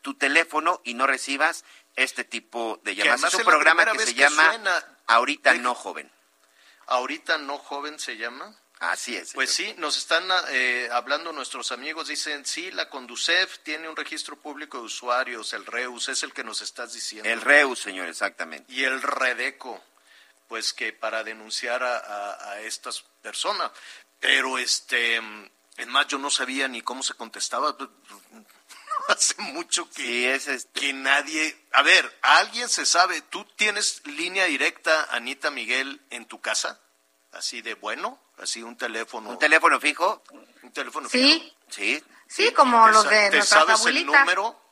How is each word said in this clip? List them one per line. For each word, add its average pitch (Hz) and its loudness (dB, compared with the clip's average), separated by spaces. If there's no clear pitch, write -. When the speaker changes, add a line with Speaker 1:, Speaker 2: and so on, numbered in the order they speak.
Speaker 1:
tu 139 -8
teléfono 156 0
y 120 -10
no 131 0
recibas 139 -2
este 127 -2
tipo 117 -8
de 104 -4
Speaker 2:
Que 92 -6
Speaker 1:
llamadas. 143 4
Speaker 2:
además 175 2
Speaker 1:
Es - 0
un 233 0
Speaker 2:
es 220 2
la - 6
Speaker 1:
programa 156 6
Speaker 2:
primera 220 2
Speaker 1:
que 214 -2
Speaker 2:
vez 220 0
Speaker 1:
se 120 -4
Speaker 2:
que 127 -2
Speaker 1:
llama 151 6
Speaker 2:
suena. 202 0
Speaker 1:
Ahorita 131 4
Speaker 2:
Deja- 123 2
Speaker 1:
No 123 0
Joven. 78 -10
Speaker 2:
Ahorita 139 -2
No 143 -6
Joven 147 -10
se 120 -8
llama. 123 -10
Speaker 1:
Así 90 -4
es, 85 -10
Speaker 2:
Pues 131 0
Speaker 1:
señor. 202 -4
Speaker 2:
sí, 175 -14
nos 147 -2
están, 170 0
eh, 123 0
hablando 143 -2
nuestros 131 -8
amigos, 147 -8
dicen, 143 -6
sí, 180 -6
la 180 -6
conducef 151 -2
tiene 156 -8
un 156 -10
registro 147 -8
público 147 -12
de 117 -10
usuarios, 123 -4
el 104 -10
reus, 120 -6
es 131 -2
el 135 -10
que 131 -8
nos 110 -6
estás 117 -12
diciendo. 107 -8
Speaker 1:
El 117 -2
reus, 135 4
señor, 92 -8
exactamente. 82 -8
Speaker 2:
Y 135 -2
el 131 -2
redeco, 127 -4
pues 113 -6
que 113 -6
para 110 -6
denunciar 110 -6
a, 123 -2
a, 101 -10
a 104 -10
estas 110 -10
personas. 165 -4
Pero, 135 2
este, 120 0
es 123 -10
más, 139 2
yo 147 -4
no 139 -4
sabía 131 -2
ni 120 -8
cómo 127 -8
se - -6
contestaba. 123 -4
<laughs> - -12
Hace - 0
mucho 320 -6
que, 143 -12
Speaker 1:
Sí, 123 -2
es 135 -2
este 131 -8
Speaker 2:
que 139 -4
nadie, 143 0
a 135 6
ver, 160 6
¿alguien 208 4
se 156 -2
sabe? 170 2
¿Tú 202 -12
tienes 208 -2
línea 180 -2
directa, 156 0
Anita 127 -4
Miguel, 131 -4
en 120 -12
tu - -16
casa? - -4
Así 113 -8
de 110 -8
bueno, 147 -6
así 113 -8
un 117 -14
teléfono. 113 -8
Speaker 1:
¿Un - -10
teléfono - 6
fijo? 160 0
Speaker 2:
¿Un 123 -20
teléfono - -8
Speaker 3:
Sí. 285 4
Speaker 2:
fijo? - -20
Speaker 1:
Sí. - -4
Speaker 3:
Sí, 440 0
como 240 8
Speaker 2:
¿Te 220 10
Speaker 3:
los 220 8
Speaker 2:
sa-, 208 2
Speaker 3:
de 208 6
Speaker 2:
te 202 4
Speaker 3:
nuestras 202 4
Speaker 2:
sabes 208 8
el 220 2
Speaker 3:
abuelitas. 285 6
Speaker 2:
número? 370 2